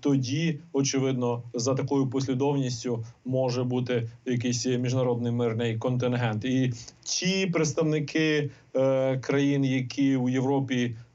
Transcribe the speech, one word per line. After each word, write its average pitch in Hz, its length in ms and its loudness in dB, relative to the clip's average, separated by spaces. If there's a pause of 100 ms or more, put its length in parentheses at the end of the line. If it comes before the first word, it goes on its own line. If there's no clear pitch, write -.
тоді, 143 600 0 (120)
очевидно, 131 680 0 (120)
за 123 200 0
такою 135 320 0
послідовністю 131 1000 -2 (200)
може 127 400 0
бути 123 440 -2 (180)
якийсь 120 400 -2
міжнародний 123 680 0
мирний 117 460 0
контингент. 123 680 0
І 131 280 0 (300)
ті 190 440 -2
представники, 156 1040 0 (260)
е, 131 420 2
країн, 139 460 2
які 131 520 2
у 123 120 0
Європі, 127 680 0 (180)